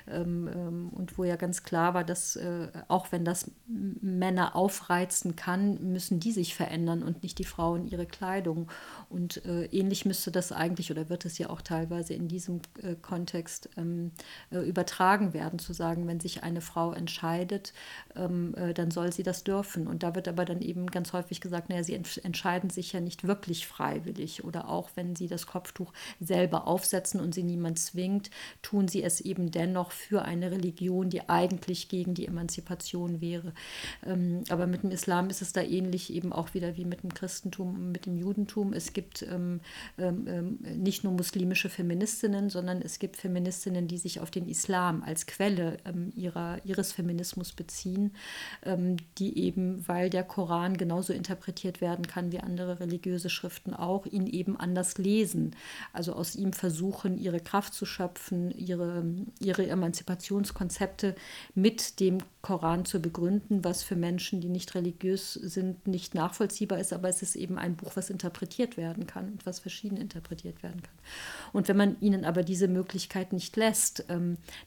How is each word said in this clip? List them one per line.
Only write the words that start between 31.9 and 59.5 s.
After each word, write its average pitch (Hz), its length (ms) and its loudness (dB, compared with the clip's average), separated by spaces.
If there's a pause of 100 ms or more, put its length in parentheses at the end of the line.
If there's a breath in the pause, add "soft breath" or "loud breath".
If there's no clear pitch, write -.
die 175 120 -2
Emanzipation 170 960 -4
wäre. 170 320 -2 (540 loud breath)
Ähm, 180 420 2
aber 175 180 2
mit 180 160 2
dem 196 80 2
Islam 180 400 2
ist 185 120 -6
es 175 100 -4
da 185 100 2
ähnlich 180 500 0
eben 175 200 0
auch 165 220 -2
wieder 175 220 -2
wie 175 80 -4
mit 175 180 -4
dem 175 120 -6
Christentum 180 600 -4
und 180 180 -2
mit - 140 -6
dem 180 100 0
Judentum. 202 560 0
Es - 200 -4
gibt, - 300 -6
ähm, 175 380 -2 (380 loud breath)
ähm, 180 280 0
ähm, 175 320 -2 (240)
nicht 190 220 2
nur 190 80 2
muslimische 180 560 2
Feministinnen, 196 800 2
sondern 180 320 0
es - 160 -6
gibt 196 180 -4
Feministinnen, 180 720 0
die 175 100 -2
sich - 220 -4
auf 165 100 -6
den 180 180 -2
Islam 180 540 2
als - 240 -4
Quelle, 180 580 2
ähm, 175 300 -4
ihrer, 170 500 -4
ihres 190 280 0
Feminismus 175 600 -2
beziehen, 190 640 -2 (500 loud breath)
ähm, 180 320 2 (220)
die 196 200 0
eben, 180 500 2
weil 180 220 2
der 180 140 2
Koran 175 520 0
genauso 175 360 2
interpretiert 180 680 -4
werden 175 260 2
kann 175 260 -2
wie 175 80 -4
andere 180 400 -2
religiöse 175 500 -2
Schriften - 420 -6
auch, 190 340 0
ihn 190 200 0
eben 185 320 0
anders 180 400 0
lesen. 185 580 4 (360 loud breath)
Also 170 200 -2
aus - 220 -4
ihm 190 180 0
versuchen, 180 640 0
ihre 175 220 0
Kraft 202 340 0
zu - 120 -4
schöpfen, 175 640 -2
ihre, 175 540 -2 (360)
ihre 190 260 4